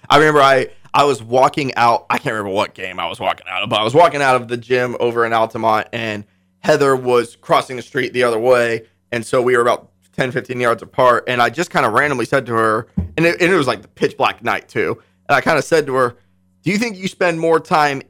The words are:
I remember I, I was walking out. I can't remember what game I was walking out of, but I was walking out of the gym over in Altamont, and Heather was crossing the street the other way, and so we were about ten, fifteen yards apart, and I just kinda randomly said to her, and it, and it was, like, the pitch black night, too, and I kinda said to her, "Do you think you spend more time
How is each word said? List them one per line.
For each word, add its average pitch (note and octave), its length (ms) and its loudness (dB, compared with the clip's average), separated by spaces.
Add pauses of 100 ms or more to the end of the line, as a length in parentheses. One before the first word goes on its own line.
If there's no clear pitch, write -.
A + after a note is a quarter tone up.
I C#3+ 80 4
remember D3+ 240 4
I, C3+ 260 4 (260)
I C#3+ 100 4
was C3 180 0
walking C3 540 0
out. A#2 340 0
I A#2+ 80 -2
can't B2+ 160 -6
remember G#2 220 -6
what G2+ 180 -2
game F#2 260 -12
I E2+ 80 -4
was G2 120 -10
walking F2+ 280 -6
out F#2 140 -8
of, G#2+ 80 -6
but A2 100 0
I G#2+ 40 -2
was A#2+ 100 -2
walking D3 300 4
out C3 140 4
of A#2 100 -4
the A#2+ 100 -6
gym B2 420 -2
over A#2 260 0
in A2+ 80 -4
Altamont, A2+ 600 0
and A2 320 -8 (340)
Heather C#3 360 2
was B2 420 0
crossing C#3 400 -2
the A#2 40 -12
street B2+ 320 -6
the B2 100 0
other A#2 140 0
way, A#2 480 2 (260)
and A#2 140 -6
so C3 160 0
we B2 140 2
were A#2+ 80 2
about - 260 -2 (220)
ten, B2+ 200 -4
fifteen B2 280 -8
yards A#2 240 -2
apart, B2 440 2
and B2 140 0
I A#2 80 2
just D#3 220 -6
kinda C#3 180 0
randomly B2+ 360 0
said C3+ 220 -2
to A#2+ 60 -6
her, A2 340 0 (300)
and D#3+ 80 2
it, E3 160 0
and F3 100 2
it F#3+ 40 2
was, C#3+ 100 0
like, A2 160 -4
the - 60 -20
pitch - 300 -4
black A2 260 -2
night, G#2 260 -4
too, G2+ 320 -4 (260)
and C#3+ 80 2
I B2+ 60 2
kinda D3+ 220 2
said D3+ 240 0
to C3 80 -6
her, B2 220 0 (440)
"Do D#3+ 80 -4
you G3+ 80 -2
think A3 200 -4
you F#3+ 100 -8
spend E3+ 320 -2
more E3 200 2
time D3 500 0